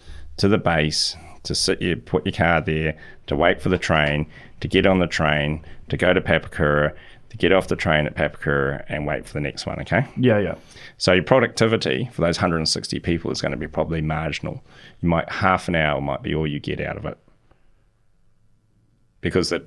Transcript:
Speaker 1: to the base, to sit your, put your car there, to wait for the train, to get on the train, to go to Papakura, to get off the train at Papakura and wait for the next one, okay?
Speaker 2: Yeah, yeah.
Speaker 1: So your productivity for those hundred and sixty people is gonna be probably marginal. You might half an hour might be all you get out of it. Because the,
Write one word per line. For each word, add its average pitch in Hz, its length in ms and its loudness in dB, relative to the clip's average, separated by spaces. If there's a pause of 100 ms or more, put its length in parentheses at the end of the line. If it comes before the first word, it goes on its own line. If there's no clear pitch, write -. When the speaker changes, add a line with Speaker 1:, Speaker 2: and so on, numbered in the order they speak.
(360)
Speaker 1:
to 101 120 2
the 104 100 4
base, 78 580 0 (280)
to - 100 -4
sit - 280 0
your, 90 140 0
put - 300 -2
your 95 60 -2
car 85 280 4
there, 78 360 -2 (300)
to - 100 -2
wait 87 240 4
for - 80 -2
the 92 100 2
train, 76 480 2 (340)
to - 80 -4
get 92 180 4
on 95 120 6
the 90 80 2
train, 76 580 0 (240)
to - 80 -4
go 90 160 4
to 90 80 2
Papakura, 76 760 0 (360)
to - 60 -14
get 87 160 2
off 92 160 4
the - 80 0
train 76 300 2
at - 80 -6
Papakura 69 760 -2
and 73 180 -6
wait 71 200 -6
for - 80 -12
the 76 60 -4
next - 260 -6
one, - 140 -6
okay? - 260 0 (100)
Speaker 2:
Yeah, 117 220 4
yeah. 90 160 -2 (420)
Speaker 1:
So - 160 2
your 92 120 4
productivity 113 880 2
for - 100 -4
those 85 160 2
hundred 87 200 2
and 80 100 -2
sixty - 300 -4
people 85 320 -2
is - 120 -6
gonna 69 140 -2
be 76 120 -6
probably 80 320 -2
marginal. 78 600 -4 (400)
You 87 80 2
might 82 200 0
half 95 380 2
an 90 60 0
hour 76 260 2
might 69 220 -4
be 76 120 -4
all 78 120 0
you 71 120 -4
get 73 220 -6
out 71 160 -6
of - 80 -12
it. - 140 -10 (2000)
Because 85 300 0
the, 85 160 -2